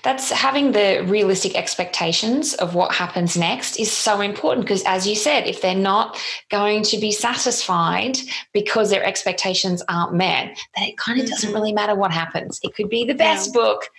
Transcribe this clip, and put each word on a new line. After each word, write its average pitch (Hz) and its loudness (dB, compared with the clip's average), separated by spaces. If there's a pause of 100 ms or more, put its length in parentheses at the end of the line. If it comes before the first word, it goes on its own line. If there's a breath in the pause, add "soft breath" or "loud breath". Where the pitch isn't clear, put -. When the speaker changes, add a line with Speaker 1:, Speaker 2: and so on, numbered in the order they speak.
Speaker 1:
that's 262 0
having 269 2
the 202 4
realistic 196 2
expectations 196 0
of 175 -2
what 180 2
happens 175 0
next 180 0
is 220 0
so 202 0
important, 208 0
'cause 190 0
as 190 2
you 214 0
said, 277 2
if - -6
they're 185 0
not 196 2 (320 loud breath)
going 208 2
to 214 0
be 214 -2
satisfied 226 0 (380 loud breath)
because 208 2
their 196 2
expectations 185 -2
aren't 170 0
met, 175 0 (200 loud breath)
then 196 -2
it - -10
kinda 233 -2
doesn't 214 -4
Speaker 2:
Mm-hmm. 208 -4
Speaker 1:
really 214 0
matter 208 0
what 196 0
happens. - -4
It - -8
could 202 -4
be 233 -2
the 262 -2
best 311 2
Speaker 2:
No. 233 6
Speaker 1:
book, 214 0